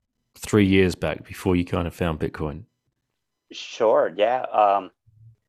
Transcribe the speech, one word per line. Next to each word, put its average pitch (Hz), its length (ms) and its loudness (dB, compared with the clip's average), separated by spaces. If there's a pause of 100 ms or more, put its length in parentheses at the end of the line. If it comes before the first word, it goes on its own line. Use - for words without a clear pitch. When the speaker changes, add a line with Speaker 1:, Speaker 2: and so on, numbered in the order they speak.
(360)
Speaker 1:
three 104 300 2
years 95 280 4
back - 300 -6
before 95 320 -2
you 87 80 0
kind 87 240 -4
of 82 60 -10
found 82 240 -4
Bitcoin. 80 460 -8 (880)
Speaker 2:
Sure. 117 640 0
Yeah. 117 260 0
Um, 101 480 2 (580)